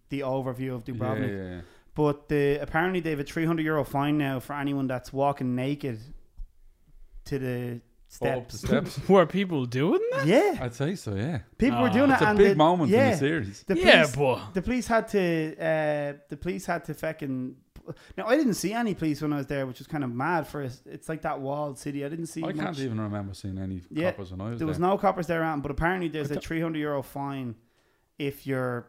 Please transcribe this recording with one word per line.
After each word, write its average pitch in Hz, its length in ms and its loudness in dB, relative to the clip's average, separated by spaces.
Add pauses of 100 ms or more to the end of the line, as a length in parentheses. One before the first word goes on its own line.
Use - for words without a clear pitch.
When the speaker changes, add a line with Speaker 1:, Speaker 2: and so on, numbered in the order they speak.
(100)
Speaker 1:
the 139 100 -4
overview 131 540 -4
of 117 140 -10
Speaker 2:
Yeah, 131 60 -6
Speaker 1:
Dubrovnik. 113 340 -2
Speaker 2:
yeah, 95 280 -6
yeah. 87 40 -10 (360)
Speaker 1:
But 147 320 0
the, 143 340 2
apparently 180 380 0
they 160 100 -2
have 147 100 -2
a 143 40 -4
three 165 220 -4
hundred 160 180 0
euro 156 200 0
fine 143 320 0
now 135 220 0
for 123 160 -10
anyone 139 320 -2
that's 127 260 -6
walking 135 440 0
naked 135 420 -4 (1300)
to 143 120 -4
the 123 420 -4 (420)
Speaker 2:
Up 127 260 -2
the - 80 -12
Speaker 1:
steps. - 380 0
Speaker 2:
steps. - 140 -8
Speaker 3:
<laughs> - 0 -
Were 185 180 8
people 175 400 -2
doing 151 340 2 (120)
that? 523 140 0
Speaker 1:
Yeah. 285 340 6
Speaker 2:
I'd 123 140 -6
say 151 200 -2
so, 113 200 -6
yeah. 117 260 -4 (180)
Speaker 1:
People 240 220 4
were 254 80 4
Speaker 3:
Ah. 196 40 2
Speaker 1:
doing 269 180 6
Speaker 2:
It's 262 120 4
Speaker 1:
it, - 20 4
Speaker 2:
a 208 40 4
Speaker 1:
and 208 100 2
Speaker 2:
big 202 120 10
Speaker 1:
the, 196 60 6
Speaker 2:
moment 160 340 6
Speaker 1:
yeah. 240 160 6
Speaker 2:
in 254 60 4
the 190 40 2
series. 135 480 -2
Speaker 1:
The 196 120 0
Speaker 3:
Yeah, 311 280 10
Speaker 1:
police, 131 120 -2
Speaker 3:
but 139 380 0
Speaker 1:
the 185 80 0
police 233 240 -2
had 226 220 2
to, 165 500 0
uh, 151 540 0 (160)
the 156 80 -10
police 185 300 -6
had 170 180 -4
to 156 100 -6
feckin'. 135 600 -6 (640)
Now 190 100 -6
I 240 100 4
didn't 262 180 4
see 190 180 -2
any 226 220 0
police 151 280 -4
when 151 100 0
I 147 60 0
was 135 80 -4
there, 139 200 -4
which 127 120 -10
was - 80 -20
kind 147 180 -6
of 123 80 -4
mad 147 340 -2
for 147 160 -8
us. 127 240 -10
It's, 143 220 -16
like, 160 140 -8
that 147 180 -4
walled 143 380 -6
city. 143 260 -8
I 143 40 -6
didn't 165 180 -8
see 160 160 -8
Speaker 2:
I - 100 -4
can't 151 60 -4
Speaker 1:
much. 170 220 -4
Speaker 2:
even 117 200 -2
remember 101 340 -6
seeing 95 240 -8
any 95 320 -6
Speaker 1:
Yeah, 170 220 -2
Speaker 2:
coppers 92 180 -10
when 92 100 -10
I 104 100 -6
was 117 80 -8
Speaker 1:
there 160 100 -2
was 147 100 -2
Speaker 2:
there. 175 100 2
Speaker 1:
no 196 100 2
coppers 247 280 0
there 165 140 0
around, 160 220 -2
but 143 80 -6
apparently 170 380 0
there's 147 220 -4
Speaker 3:
I 147 40 -2
Speaker 1:
a - 20 -2
Speaker 3:
don't 139 80 -6
Speaker 1:
three 160 160 -4
hundred 165 200 -2
euro 147 220 -2
fine 139 520 -8 (640)
if 139 280 -6
you're 127 420 -2